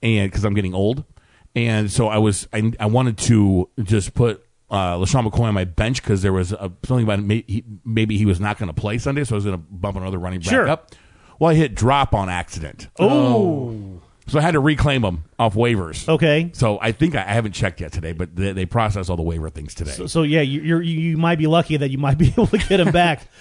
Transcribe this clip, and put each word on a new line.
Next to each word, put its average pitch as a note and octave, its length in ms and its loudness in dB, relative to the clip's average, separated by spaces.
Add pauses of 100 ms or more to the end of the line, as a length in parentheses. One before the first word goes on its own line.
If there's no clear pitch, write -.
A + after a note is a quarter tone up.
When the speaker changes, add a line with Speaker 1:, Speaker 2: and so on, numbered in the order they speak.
Speaker 1:
and A2+ 280 2
'cause G2 140 -2
I'm G2+ 80 0
getting F#2+ 220 -2
old, A2+ 280 0 (520)
and A2 360 0
so A2+ 160 2
I G#2+ 120 0
was, G#2+ 340 2
I, A2 260 0
I G#2+ 60 -2
wanted A2+ 320 2
to G2+ 500 4 (140)
just G2+ 320 0
put, A#2 320 0 (240)
uh, F2+ 280 -2
LaShawn A2 300 2
McCoy G#2+ 180 -2
on G#2+ 100 0
my F#2+ 100 0
bench G#2+ 380 -2
'cause G2 180 0
there G2 120 2
was F#2 180 0
a, G2 200 -8 (140)
something B2+ 180 2
about G#2 200 0
may-, G#2+ 240 0
he, A#2 160 -6 (200)
maybe A2 360 0
he G#2+ 80 4
was G2 120 2
not G#2 200 -4
gonna E2+ 140 -6
play G#2+ 260 -4
Sunday, C#3+ 240 -2
so A#2 100 -4
I G#2 40 -2
was G2+ 80 -2
gonna G2 120 -4
bump F#2+ 400 -8
another F#2 220 -6
running F2+ 220 -6
back E2 100 -4
Speaker 2:
Sure. B3+ 180 2
Speaker 1:
up. - 220 -6 (480)
Well, D#3+ 100 4
I D#3+ 60 4
hit D3+ 180 2
drop C3 400 2
on G2 160 -2
accident. F2 580 -10 (120)
Speaker 2:
Oh. E3 1000 0 (260)
Speaker 1:
So C#3+ 100 0
I D3 60 2
had F3 80 2
to D#3 80 4
reclaim C#3 440 2
him F2 200 -2 (160)
off A2+ 160 2
waivers. G#2+ 520 -2
Speaker 2:
Okay. D#3+ 460 2
Speaker 1:
So G#2+ 260 0
I A2+ 120 0
think D3+ 240 0
I, A2 60 -2
I F#2+ 120 -4
haven't G#2+ 200 -2
checked - 280 -4
yet D#2 100 -10
today, D#2+ 200 -6
but E2+ 240 -8
they, G2 160 -2
they F#2+ 160 -4
process G2+ 420 -2
all F2 80 -2
the E2 60 -2
waiver E2 260 -4
things D2 240 -14
today. D2 180 -8
Speaker 2:
So, F3+ 140 -10
so E3 160 0
yeah, D3+ 200 2
you, C#3+ 200 -2
you're, E3 220 0
you, E3 160 -4
you D#3+ 180 -2
might E3 220 0
be D#3 80 2
lucky D#3+ 300 2
that C#3 120 0
you C3+ 80 -4
might C#3 220 2
be - 80 6
<laughs> - 60 4
able A3+ 140 4
to A3 120 2
get F#3+ 200 2
him F3 120 4
back. E3+ 360 2 (140)